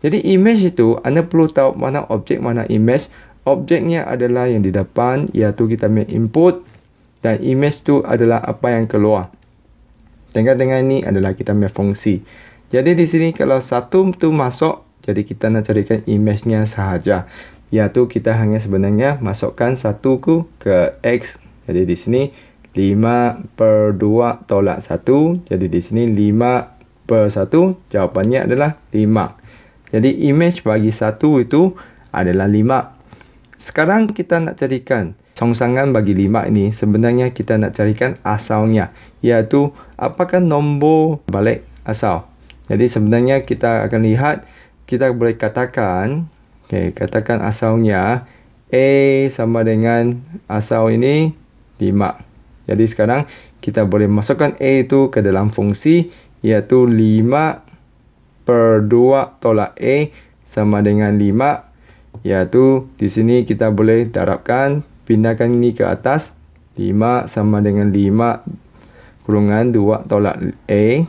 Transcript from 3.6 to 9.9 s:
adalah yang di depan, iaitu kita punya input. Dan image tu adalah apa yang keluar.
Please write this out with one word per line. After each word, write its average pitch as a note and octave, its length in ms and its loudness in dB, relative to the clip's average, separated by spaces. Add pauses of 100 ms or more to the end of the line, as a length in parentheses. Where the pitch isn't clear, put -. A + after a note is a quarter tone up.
adalah B2 420 -2
yang A#2 140 0
di F#2+ 100 0
depan, B2 640 -2
iaitu G#2+ 340 0
kita A2 220 -2
punya G#2+ 220 0
input. D#3 520 2 (640)
Dan A2+ 160 0
image C3+ 400 -2
tu C#3+ 240 0
adalah A#2 400 2
apa A#2+ 320 -2
yang A2+ 80 0
keluar. G#2 480 0 (1040)